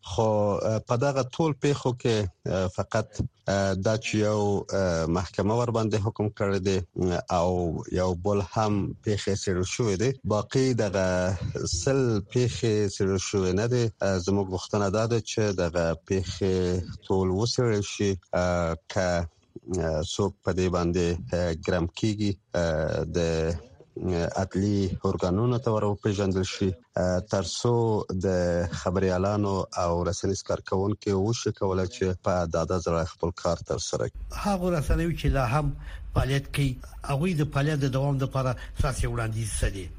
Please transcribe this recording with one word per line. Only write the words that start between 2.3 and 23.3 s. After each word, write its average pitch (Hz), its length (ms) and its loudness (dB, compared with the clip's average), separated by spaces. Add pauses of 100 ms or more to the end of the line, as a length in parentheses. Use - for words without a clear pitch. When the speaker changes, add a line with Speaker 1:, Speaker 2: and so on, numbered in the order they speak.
Speaker 1:
فقط، 107 300 -2 (760)
دا 110 80 4 (120)
چې - 80 -4 (140)
یو، 104 380 2 (520)
محکمه 95 420 0
ور 117 180 0
باندې 107 280 0
حکم 107 220 -2 (120)
کړی 98 280 0
دی 95 120 2 (580)
او 87 120 4 (500)
یو 92 100 2 (160)
بل 101 160 2 (120)
هم 107 200 2 (300)
پیښې 101 380 0
څېړل 92 320 0
شوې 107 280 0
دي. 127 100 2 (220)
باقي 131 400 2
دغه 98 340 2 (760)
سل 135 200 2 (320)
پیښې 120 400 2 (220)
څېړل 95 340 0
شوې 92 300 2
نه 110 140 2
دي. 123 100 2 (420)
زموږ 98 280 2
غوښتنه 101 340 0 (100)
دا 113 140 2
ده 117 80 2 (100)
چې - 120 -2 (220)
دغه 85 220 0 (220)
پیښې 95 480 0 (500)
ټول 95 240 2
وڅېړل 107 640 2
شي. 101 180 0 (840)
که، 95 140 0 (1080)
څوک 101 200 0 (100)
په 95 140 0
دې 92 180 2
باندې، 87 320 2 (580)
ګرم 90 200 2 (140)
کیږي، 104 320 0 (840)
د 87 40 2 (1200)